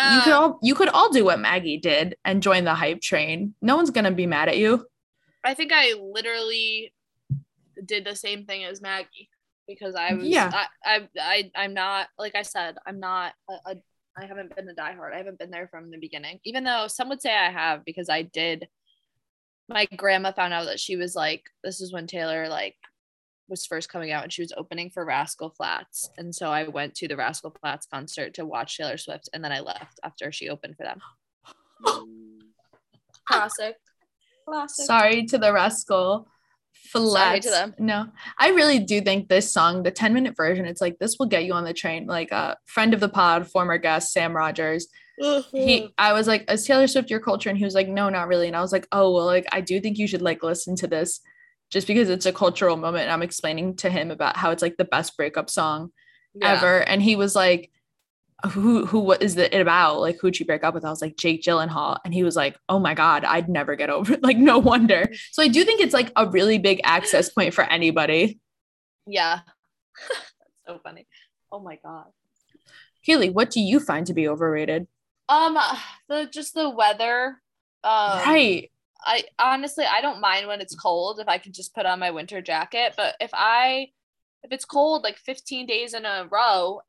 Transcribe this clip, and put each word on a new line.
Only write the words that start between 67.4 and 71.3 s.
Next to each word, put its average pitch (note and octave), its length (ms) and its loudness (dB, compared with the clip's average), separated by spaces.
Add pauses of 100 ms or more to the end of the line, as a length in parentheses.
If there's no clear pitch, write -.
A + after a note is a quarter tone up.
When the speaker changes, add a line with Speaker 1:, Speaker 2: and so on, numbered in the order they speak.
Speaker 1:
for - 100 4
anybody. E3 800 2 (640)
Speaker 2:
Yeah. F3 320 -2 (300)
<laughs> - 400 -18
That's - 240 -10 (340)
so F3 160 -16
funny. D#3+ 240 -20 (460)